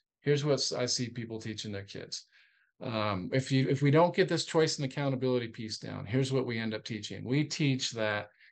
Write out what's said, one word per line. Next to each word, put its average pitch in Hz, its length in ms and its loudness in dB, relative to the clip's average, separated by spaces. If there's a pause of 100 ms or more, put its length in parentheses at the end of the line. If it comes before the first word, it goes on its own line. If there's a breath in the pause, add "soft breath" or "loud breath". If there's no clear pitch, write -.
(220)
here's 143 220 2
what 147 100 4
s-, - 180 0
I 123 140 -2
see 123 240 -2
people 113 300 -8
teaching 107 320 -8
their 98 120 -8
kids. - 420 -12 (540 soft breath)
Um, 107 520 -2
if 131 200 0
you, 135 160 4
if 135 140 2
we 143 80 6
don't 170 240 6
get 180 140 4
this 165 160 0
choice 156 320 2
and 147 80 -4
accountability 127 640 0
piece 110 300 -8
down, 104 280 -8
here's 131 260 0
what 127 140 2
we 117 120 -2
end 113 160 -2
up 107 100 -6
teaching. 104 400 -8
We 139 200 2
teach 139 480 0
that 107 380 -2 (220 soft breath)